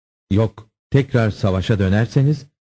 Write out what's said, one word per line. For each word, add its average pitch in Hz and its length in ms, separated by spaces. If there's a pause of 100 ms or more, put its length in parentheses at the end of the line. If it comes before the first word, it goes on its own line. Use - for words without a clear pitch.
(320)
Yok, 107 380 (200)
tekrar 123 400
savaşa 92 480
dönerseniz, 120 680 (300)